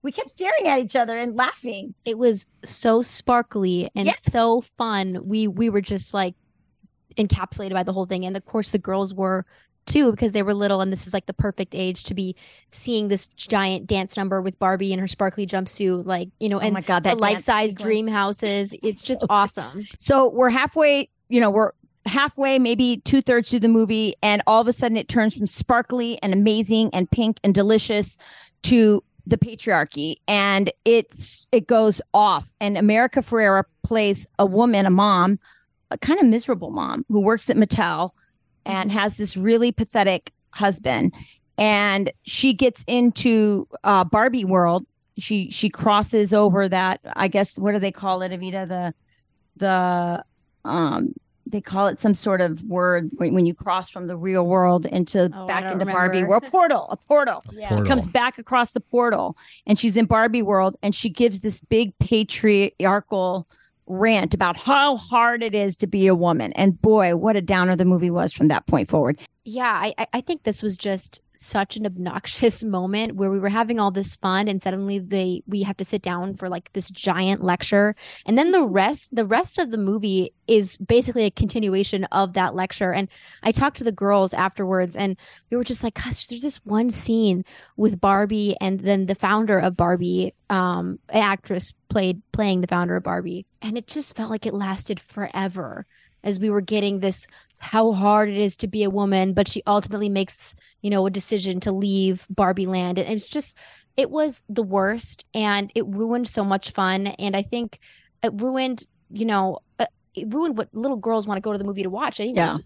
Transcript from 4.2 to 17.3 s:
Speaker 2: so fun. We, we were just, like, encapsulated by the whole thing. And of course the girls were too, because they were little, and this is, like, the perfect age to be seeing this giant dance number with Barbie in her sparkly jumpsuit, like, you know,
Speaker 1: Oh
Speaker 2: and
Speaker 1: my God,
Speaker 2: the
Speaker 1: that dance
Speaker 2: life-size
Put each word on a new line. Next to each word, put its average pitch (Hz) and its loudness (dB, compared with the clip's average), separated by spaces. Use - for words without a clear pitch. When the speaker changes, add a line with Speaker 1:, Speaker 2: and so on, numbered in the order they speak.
Speaker 2:
so 233 2
fun. 196 -2
We, 214 0
we 208 0
were 202 0
just, 196 -8
like, 185 -2
encapsulated 190 -4
by 190 0
the 185 -4
whole 185 -2
thing. 185 -4
And 190 -6
of 190 -10
course - -4
the 208 0
girls 190 -4
were 185 -2
too, 285 4
because 214 -2
they 208 0
were 202 0
little, 202 0
and 190 -2
this 185 -8
is, 180 -10
like, 190 -4
the 190 -10
perfect - -4
age 185 -4
to 202 -8
be 185 -6
seeing 220 -4
this 196 -4
giant 196 -4
dance 190 -4
number 190 -4
with 185 -6
Barbie 190 0
in 185 -2
her 190 -4
sparkly 190 -4
jumpsuit, 185 -4
like, 180 -4
you 220 -4
know, 202 -2
Speaker 1:
Oh - -4
Speaker 2:
and 208 0
Speaker 1:
my 190 -4
God, 175 -2
Speaker 2:
the 196 2
Speaker 1:
that - -
dance 226 -4
Speaker 2:
life-size 214 0